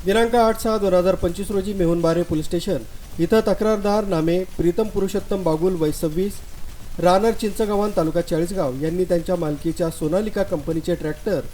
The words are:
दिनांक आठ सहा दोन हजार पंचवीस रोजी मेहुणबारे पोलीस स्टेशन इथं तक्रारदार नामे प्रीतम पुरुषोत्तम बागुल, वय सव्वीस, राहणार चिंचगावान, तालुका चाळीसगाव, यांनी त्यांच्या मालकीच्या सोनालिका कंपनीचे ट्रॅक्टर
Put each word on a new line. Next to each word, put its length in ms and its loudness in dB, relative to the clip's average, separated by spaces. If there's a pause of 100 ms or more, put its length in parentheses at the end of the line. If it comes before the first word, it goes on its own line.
दिनांक 300 4
आठ 240 4
सहा 180 0
दोन 160 2
हजार 200 4
पंचवीस 360 -2
रोजी 220 -2
मेहुणबारे 500 2
पोलीस 220 -2
स्टेशन 380 -2 (360)
इथं 280 4
तक्रारदार 580 2
नामे 340 2 (100)
प्रीतम 400 0
पुरुषोत्तम 540 -2
बागुल, 320 2
वय 180 0
सव्वीस, 400 -2 (680)
राहणार 340 4
चिंचगावान, 640 0
तालुका 240 2
चाळीसगाव, 640 -2
यांनी 220 0
त्यांच्या 320 0
मालकीच्या 540 -2
सोनालिका 520 -2
कंपनीचे 520 -2
ट्रॅक्टर 460 -4 (140)